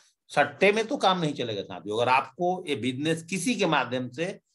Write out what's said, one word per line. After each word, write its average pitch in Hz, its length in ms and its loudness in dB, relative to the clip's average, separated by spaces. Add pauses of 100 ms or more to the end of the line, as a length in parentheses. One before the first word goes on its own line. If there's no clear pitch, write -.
(280)
सट्टे 147 440 4
में 220 160 2
तो 285 100 -2
काम 185 220 2
नहीं 156 140 0
चलेगा 110 280 -4
साथियों। 98 360 -8
अगर 120 140 4
आपको 180 560 0
ये 135 80 -2
बिजनेस 139 480 -2
किसी 190 320 -2
के 190 100 0
माध्यम 127 440 0
से 151 160 -6 (300)